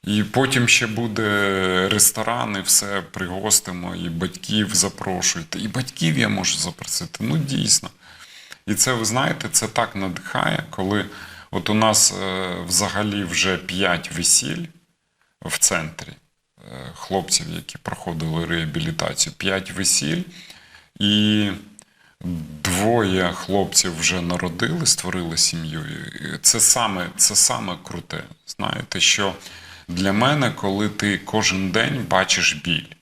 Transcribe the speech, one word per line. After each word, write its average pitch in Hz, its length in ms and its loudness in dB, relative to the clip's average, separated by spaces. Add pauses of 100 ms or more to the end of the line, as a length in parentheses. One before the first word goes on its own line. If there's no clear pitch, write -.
І 104 160 2
потім 127 440 2
ще - 200 6
буде 101 1040 2
ресторан, 113 680 2
і - 20 -6
все, 101 400 2
пригостимо, 90 920 -2
і 87 140 -6
батьків 92 680 -2
запрошуйте. 90 840 -2
І 101 80 -4
батьків 156 500 -2
я 113 120 2
можу 95 280 0
запросити, - 680 -6
ну, 135 140 0
дійсно. - 520 0 (800)
І 104 60 0
це, 127 200 2
ви 113 120 -2
знаєте, 131 460 -2
це - 160 0
так 113 280 -2
надихає, - 760 -2
коли 98 360 0 (460)
от 90 180 -4
у 107 40 2
нас, 110 400 4
е, 95 420 -4 (120)
взагалі 101 560 0
вже 90 340 0
п'ять 90 540 -2
весіль 143 540 0 (760)
в - 160 -6
центрі, 80 540 0
е, - 840 -18
хлопців, 90 500 -2 (100)
які - 220 -10
проходили 82 680 -4
реабілітацію, 80 920 -2
п'ять 95 340 -2
весіль, 123 500 0 (800)
і 104 500 4 (1120)
двоє 95 680 4
хлопців 92 680 0
вже 185 220 0
народили, 117 640 -2
створили 87 520 0
сім'ю. 80 480 -2
І 76 560 -8
це - 180 4
саме, 101 580 2
це - 180 4
саме 104 480 2
круте, - 400 -10 (240)
знаєте, - 520 -6
що 98 340 4 (540)
для 92 260 2
мене, 127 380 4
коли 101 380 0
ти 101 280 0
кожен 95 540 0
день 117 380 0
бачиш 90 440 4
біль 76 320 -2 (160)